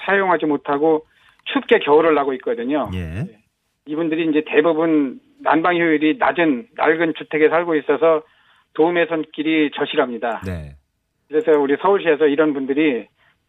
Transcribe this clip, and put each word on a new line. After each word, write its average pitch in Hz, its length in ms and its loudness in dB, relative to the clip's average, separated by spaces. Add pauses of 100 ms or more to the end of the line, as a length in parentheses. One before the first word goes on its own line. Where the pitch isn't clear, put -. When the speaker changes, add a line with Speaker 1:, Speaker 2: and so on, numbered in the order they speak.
Speaker 1:
사용하지 185 400 0
못하고 151 600 0 (380)
춥게 240 340 0
겨울을 156 340 4
나고 143 200 0
있거든요. 175 600 -4
Speaker 2:
예. 90 320 -8 (600)
Speaker 1:
이분들이 160 420 -4
이제 151 180 0
대부분 156 720 0 (200)
난방 160 360 0
효율이 156 420 0
낮은 135 580 0
낡은 160 420 0
주택에 151 320 0
살고 165 260 0
있어서 151 480 0 (500)
도움의 170 340 2
손길이 156 680 -2
절실합니다. 120 680 -4
Speaker 2:
네. 78 300 -10 (520)
Speaker 1:
그래서 156 320 0
우리 139 220 0
서울시에서 160 460 2
이런 147 260 2
분들이 135 540 -2 (420)